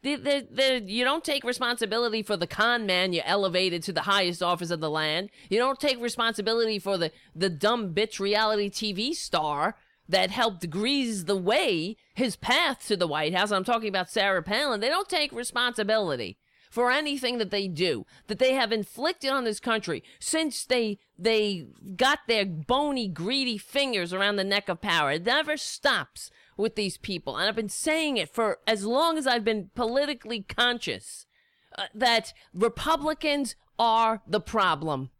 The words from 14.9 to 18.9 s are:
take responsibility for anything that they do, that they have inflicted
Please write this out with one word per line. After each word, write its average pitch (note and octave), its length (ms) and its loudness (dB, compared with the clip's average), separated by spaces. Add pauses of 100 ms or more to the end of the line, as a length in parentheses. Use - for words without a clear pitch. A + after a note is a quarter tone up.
take D4+ 240 0
responsibility G#3+ 1040 -2 (340)
for B3 200 2
anything C4+ 480 0
that G3 120 -2
they G3+ 160 -2
do, D#3+ 380 0 (220)
that G#3 120 -6
they C4 140 4
have B3 180 0
inflicted C4 600 -2